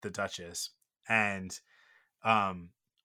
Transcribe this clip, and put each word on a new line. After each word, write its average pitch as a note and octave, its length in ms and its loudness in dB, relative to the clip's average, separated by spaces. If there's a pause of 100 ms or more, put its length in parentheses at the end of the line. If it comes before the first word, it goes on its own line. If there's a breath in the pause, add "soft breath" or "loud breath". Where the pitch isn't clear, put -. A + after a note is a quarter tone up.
the G2+ 80 -4
Duchess, F2+ 600 -6 (380)
and, G2+ 480 0 (680 soft breath)
um, G2 460 2 (340)